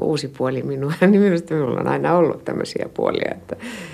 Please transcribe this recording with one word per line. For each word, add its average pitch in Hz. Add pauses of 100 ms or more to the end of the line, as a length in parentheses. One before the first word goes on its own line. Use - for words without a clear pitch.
uusi 147
puoli 131
minua, 139
<laughs> 185
niin 202
minusta 170
minulla 143
on -
aina 143
ollut 160
tämmöisiä -
puolia, -
että - (380)